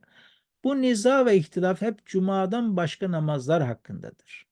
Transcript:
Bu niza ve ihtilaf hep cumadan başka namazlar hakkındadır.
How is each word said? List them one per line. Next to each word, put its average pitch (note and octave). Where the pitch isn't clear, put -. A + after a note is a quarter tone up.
Bu C4+
niza B3+
ve G#3
ihtilaf F3+
hep A3
cumadan F#3+
başka F3
namazlar D3+
hakkındadır. -